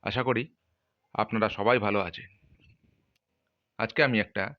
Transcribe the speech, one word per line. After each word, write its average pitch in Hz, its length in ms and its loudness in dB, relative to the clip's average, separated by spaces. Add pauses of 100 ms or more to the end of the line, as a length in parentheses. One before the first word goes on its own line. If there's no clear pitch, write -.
আশা 120 200 -2
করি 120 200 0 (680)
আপনারা 110 360 0
সবাই 110 300 2
ভালো 104 220 0
আছেন। - 300 -8 (1500)
আজকে 117 240 -2
আমি 123 180 4
একটা 101 240 -4 (140)